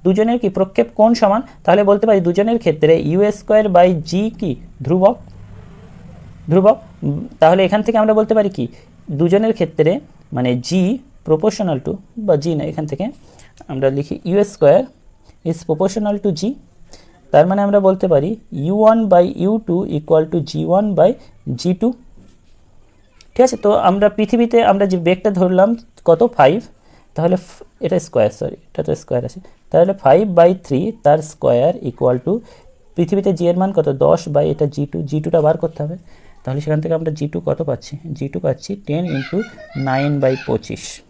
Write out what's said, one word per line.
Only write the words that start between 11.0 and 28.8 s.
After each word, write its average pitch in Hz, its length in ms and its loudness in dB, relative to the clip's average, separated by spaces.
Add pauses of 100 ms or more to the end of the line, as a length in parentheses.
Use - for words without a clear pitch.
proportional 165 600 0
to, 151 60 -4 (340)
বা 180 160 2
g - 20 -12 (140)
না, 143 120 -4
এখান 156 200 -6
থেকে 147 140 -6 (680)
আমরা 135 240 0
লিখি 143 180 -6 (140)
ইউ 180 80 0 (160)
স্কয়ার 156 300 4 (680)
is 165 80 -4 (100)
proportional 190 560 -2
to 202 60 2 (100)
g। - 20 -4 (880)
তার 147 180 6
মানে 202 160 0
আমরা 202 120 2 (100)
বলতে 190 240 0
পারি 151 180 2 (340)
ইউ 180 180 -2
ওয়ান 220 160 6 (140)
by 175 120 6 (180)
ইউ 196 100 0 (160)
টু 170 80 0 (220)
equal 156 340 2
to 175 60 -2 (120)
জি 156 100 -6 (100)
ওয়ান 196 140 2 (140)
by 175 120 4 (500)
জি 175 100 -2 (100)
টু। 226 80 0 (1400)
ঠিক 240 140 2
আছে, 247 180 -2
তো 208 60 4 (180)
আমরা 196 180 2 (100)
পৃথিবীতে 233 420 0 (120)
আমরা 196 220 2
যে 185 40 0 (100)
বেগটা 185 240 0 (100)
ধরলাম 185 300 2 (380)
কত? 165 120 4 (180)
ফাইভ, 151 200 4 (580)
তাহলে 175 200 0 (100)
ফ-, - 160 -18 (220)
এটা 185 120 -2 (100)
স্কয়ার, 110 320 0
সরি, - 200 -8 (120)
এটা - 160 -8